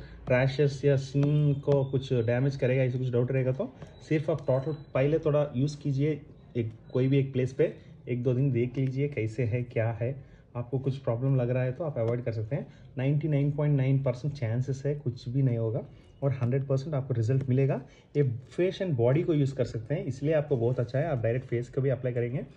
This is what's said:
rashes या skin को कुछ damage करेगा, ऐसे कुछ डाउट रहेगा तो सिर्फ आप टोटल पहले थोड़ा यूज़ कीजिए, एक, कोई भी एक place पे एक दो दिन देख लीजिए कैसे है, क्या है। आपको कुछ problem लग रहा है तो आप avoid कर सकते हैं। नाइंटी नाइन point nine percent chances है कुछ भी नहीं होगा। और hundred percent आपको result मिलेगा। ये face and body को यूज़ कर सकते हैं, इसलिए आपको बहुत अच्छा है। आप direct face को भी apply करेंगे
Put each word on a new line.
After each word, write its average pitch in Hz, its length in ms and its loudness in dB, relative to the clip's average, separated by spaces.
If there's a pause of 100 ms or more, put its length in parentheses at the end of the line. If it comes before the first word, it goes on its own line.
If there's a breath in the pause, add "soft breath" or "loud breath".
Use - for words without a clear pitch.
(300 loud breath)
rashes 135 560 2
या 143 120 6
skin 143 560 2 (120)
को 143 200 4
कुछ 135 280 -2
damage 123 420 2
करेगा, 131 280 2
ऐसे 127 140 0
कुछ 127 140 -2
डाउट 123 200 2
रहेगा 131 200 2
तो 196 200 -4 (380 loud breath)
सिर्फ 156 200 0
आप 156 180 -2
टोटल 135 280 0 (180)
पहले 147 260 2
थोड़ा 147 260 2 (100)
यूज़ 139 220 0
कीजिए, 143 440 0 (340)
एक, 110 160 -2 (220)
कोई 131 140 2
भी 139 120 4
एक 135 140 0
place 127 200 0
पे 190 200 2 (360 loud breath)
एक 123 140 -2
दो 127 100 2
दिन 135 180 2
देख 123 260 0
लीजिए 131 300 -2
कैसे 113 360 -4
है, 120 200 -2
क्या 117 280 -2
है। 117 240 -4 (400 loud breath)
आपको 123 240 -4
कुछ 135 180 -2
problem 131 380 0
लग 120 140 2
रहा 127 140 0
है 127 80 -2
तो 147 120 -8
आप 147 140 -6
avoid 120 260 0
कर 117 80 -2
सकते 110 240 -4
हैं। 196 120 -6 (300 loud breath)
नाइंटी 143 300 0
नाइन 143 240 2
point 147 260 2
nine 135 260 2
percent 135 300 -2
chances 123 520 -2
है 143 100 0
कुछ 120 340 -6
भी 135 140 0
नहीं 117 140 2
होगा। 113 240 -2 (420 loud breath)
और 139 100 2
hundred 135 340 0
percent 135 280 -2
आपको 131 180 -2
result 123 360 0
मिलेगा। 135 320 2 (360 loud breath)
ये 147 60 4 (260)
face 180 320 0
and 185 140 0
body 127 280 4
को 175 100 2
यूज़ 139 220 2
कर 120 100 0
सकते 117 300 -4
हैं, 190 100 -4
इसलिए 143 280 -2
आपको 143 240 2
बहुत 120 220 0
अच्छा 123 200 -2
है। 160 80 0
आप 135 140 -2
direct 117 260 0
face 120 220 -4
को 139 120 -2
भी 135 80 2
apply 127 240 -2
करेंगे 120 320 -2 (120)